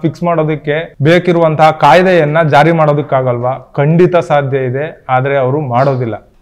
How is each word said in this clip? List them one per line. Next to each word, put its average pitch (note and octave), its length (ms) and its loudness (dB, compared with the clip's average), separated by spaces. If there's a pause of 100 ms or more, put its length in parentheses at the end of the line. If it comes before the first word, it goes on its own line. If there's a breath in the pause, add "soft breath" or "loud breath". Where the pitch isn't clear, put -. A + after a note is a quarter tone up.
ಫಿಕ್ಸ್ E3 220 -6
ಮಾಡೋದಕ್ಕೆ D#3 800 -4
ಬೇಕಿರುವಂತಹ E3 680 2
ಕಾಯ್ದೆಯನ್ನ E3 680 2
ಜಾರಿ D3+ 300 2
ಮಾಡೋದಕ್ಕಾಗಲ್ವಾ? C3+ 1040 -2
ಖಂಡಿತ E3 400 2
ಸಾಧ್ಯ C#3+ 420 -2
ಇದೆ, C3+ 520 -6
ಆದ್ರೆ C3 280 0
ಅವರು C3+ 240 -2
ಮಾಡೋದಿಲ್ಲ. B2 680 -4 (120)